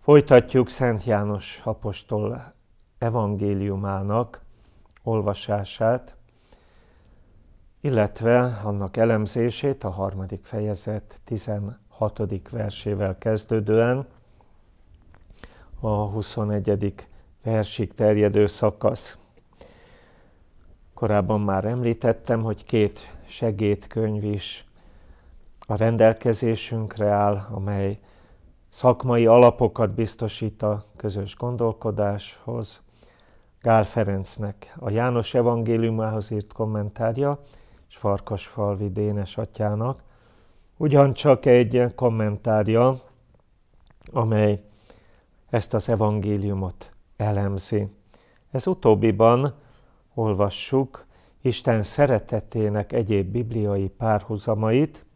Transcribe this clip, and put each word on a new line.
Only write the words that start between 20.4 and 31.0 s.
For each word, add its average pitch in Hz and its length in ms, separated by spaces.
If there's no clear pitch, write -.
Korábban 104 460
már 98 240
említettem, 117 800
hogy 110 220
két - 640
segédkönyv 107 1000
is - 440
a - 180
rendelkezésünkre 110 1300
áll, 101 400
amely 98 480
szakmai 120 580
alapokat 117 680
biztosít 110 680
a 104 220
közös 98 400